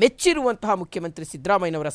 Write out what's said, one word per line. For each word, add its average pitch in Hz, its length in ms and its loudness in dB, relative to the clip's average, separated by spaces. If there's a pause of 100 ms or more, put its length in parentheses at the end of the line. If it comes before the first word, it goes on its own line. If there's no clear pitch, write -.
ಮೆಚ್ಚಿರುವಂತಹ 247 800 2
ಮುಖ್ಯಮಂತ್ರಿ 165 500 -8
ಸಿದ್ದರಾಮಯ್ಯನವರ 160 640 0